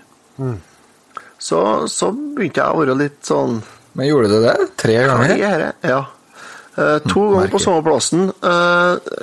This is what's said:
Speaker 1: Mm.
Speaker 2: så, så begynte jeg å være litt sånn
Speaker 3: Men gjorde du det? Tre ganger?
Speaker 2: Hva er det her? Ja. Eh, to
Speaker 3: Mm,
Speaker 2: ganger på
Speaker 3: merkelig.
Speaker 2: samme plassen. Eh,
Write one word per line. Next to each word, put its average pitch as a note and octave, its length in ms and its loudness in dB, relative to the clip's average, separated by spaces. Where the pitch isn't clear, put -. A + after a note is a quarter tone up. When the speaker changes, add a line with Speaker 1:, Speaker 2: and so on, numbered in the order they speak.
Speaker 1:
Mm. B2+ 220 -6
Speaker 2:
så, - 500 0
så - 240 -2
begynte C4+ 500 -4
jeg D3 120 0
å E3 40 -2
være C3+ 200 0
litt C#3+ 240 -4
sånn C3 400 -2
Speaker 3:
Men C3+ 120 -2
gjorde C#3 220 4
du G#2+ 140 4
det? G#3+ 340 0
Tre A2+ 180 0
ganger? B2+ 220 2
Speaker 2:
Hva A#2+ 80 2
er F3 120 2
det G3+ 120 0
her? E3 240 -2
Ja. C#3 220 -2
Eh, D3+ 240 2
to - 180 -2
Speaker 3:
Mm, G#3 160 4
Speaker 2:
ganger F#3+ 140 2
på G3+ 100 0
Speaker 3:
merkelig. F#3+ 60 -2
Speaker 2:
samme E3 180 2
plassen. D#3+ 460 0
Eh, F3 580 2